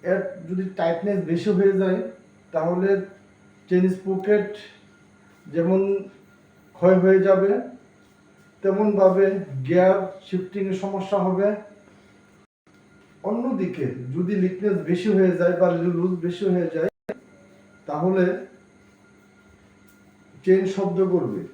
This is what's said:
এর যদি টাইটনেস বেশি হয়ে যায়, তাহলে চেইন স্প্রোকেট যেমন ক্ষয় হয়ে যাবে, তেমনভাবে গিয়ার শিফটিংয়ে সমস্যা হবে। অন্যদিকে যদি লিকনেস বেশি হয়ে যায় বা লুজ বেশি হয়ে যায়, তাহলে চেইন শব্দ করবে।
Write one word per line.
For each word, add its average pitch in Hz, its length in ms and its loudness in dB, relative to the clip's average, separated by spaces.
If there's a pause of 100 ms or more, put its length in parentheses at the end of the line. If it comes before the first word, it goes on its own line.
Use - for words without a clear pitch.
(100)
এর 190 100 0 (280)
যদি 185 160 -4 (140)
টাইটনেস 180 400 -2 (120)
বেশি 175 280 0
হয়ে 196 240 4
যায়, 190 180 0 (540)
তাহলে 180 340 0 (800)
চেইন 180 160 4 (120)
স্প্রোকেট 196 520 -2 (1040)
যেমন 175 260 0 (960)
ক্ষয় 185 260 4
হয়ে 190 240 6
যাবে, 190 240 4 (1120)
তেমনভাবে 196 640 4 (420)
গিয়ার 180 300 4 (300)
শিফটিংয়ে 190 560 -4
সমস্যা 196 440 -4
হবে। 190 220 0 (1800)
অন্যদিকে 190 560 -4 (280)
যদি 180 200 -2 (100)
লিকনেস 185 320 -2 (140)
বেশি 175 260 0
হয়ে 185 240 4
যায় 180 200 2
বা 180 80 4 (260)
লুজ 180 180 -2 (140)
বেশি 175 260 -4
হয়ে 175 220 0
যায়, 160 160 -2 (1000)
তাহলে 180 360 0 (2250)
চেইন 190 180 4 (140)
শব্দ 180 220 -2 (160)
করবে। 156 260 -2 (140)